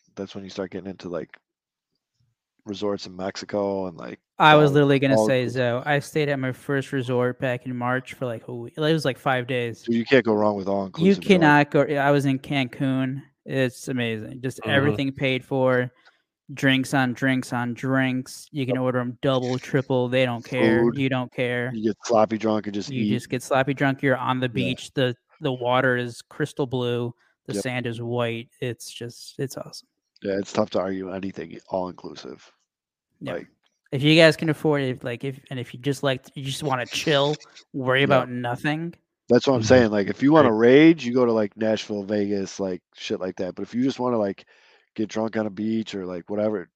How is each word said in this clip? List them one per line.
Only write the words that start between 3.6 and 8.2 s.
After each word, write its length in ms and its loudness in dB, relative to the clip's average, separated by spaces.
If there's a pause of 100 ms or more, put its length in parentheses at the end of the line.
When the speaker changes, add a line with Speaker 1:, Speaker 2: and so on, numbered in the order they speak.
Speaker 1:
and, 100 -10
like, 220 -14 (200)
Speaker 2:
I 180 8
was 140 6
Speaker 1:
all, 40 2
Speaker 2:
literally 240 4
gonna 180 2
Speaker 1:
all 100 6
Speaker 2:
say, 160 2
Speaker 1:
inclusive. 140 -6
Speaker 2:
Zoe, 300 -2
I 140 0
stayed 280 -2
at 100 -2
my 140 -4
first 400 -4
resort 460 -2
back 260 -4
in 120 -8
March 380 -4
for, 120 -8